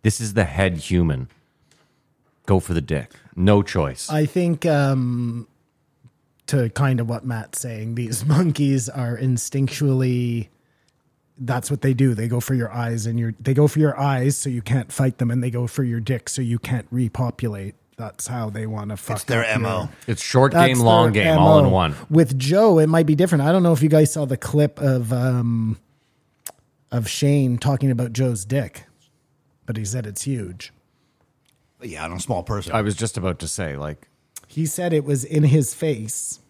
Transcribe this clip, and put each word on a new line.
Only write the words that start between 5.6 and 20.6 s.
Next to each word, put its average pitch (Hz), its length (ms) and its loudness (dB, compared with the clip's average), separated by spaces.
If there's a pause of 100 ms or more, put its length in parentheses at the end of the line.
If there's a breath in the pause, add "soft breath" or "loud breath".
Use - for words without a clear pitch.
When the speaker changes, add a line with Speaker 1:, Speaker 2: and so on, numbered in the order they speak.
Speaker 2:
to 123 240 0
kind 131 280 0
of 117 80 -2
what 117 200 -6
Matt's 113 340 -8
saying, 113 340 -8
these 113 300 -6
<laughs> - 20 -2
monkeys 143 600 2
are 120 300 -6
instinctually, 127 1300 -2 (880)
that's 127 320 -4
what 143 120 -4
they 135 100 2
do. 127 220 2
They 110 120 -4
go 120 140 -2
for 135 140 -4
your 117 180 -2
eyes 117 320 -4
and 117 160 -2
your, 113 180 -4
they 131 140 -2
go 147 160 6
for 151 120 0
your 147 200 2
eyes 139 380 0
so - 100 -6
you 120 140 -4
can't 123 280 -2
fight 131 280 0
them, 120 120 0
and 123 140 -2
they 123 60 -2
go 120 160 -4
for 131 180 -4
your 117 160 -4
dick 113 300 -4
so - 100 -6
you 117 180 -2
can't 123 320 -4
repopulate. 117 840 -4 (240)
That's - 300 -12
how 120 200 -6
they 110 180 -8
wanna 104 300 -8
fuck 113 200 -8
Speaker 3:
It's - 80 -10
their 117 180 0
Speaker 2:
up 113 140 -2
Speaker 3:
M 107 100 -2
O. 95 140 -2
Speaker 2:
your 85 80 -8 (180)
Speaker 1:
It's 113 160 -6
short 131 300 4
Speaker 2:
That's 170 160 6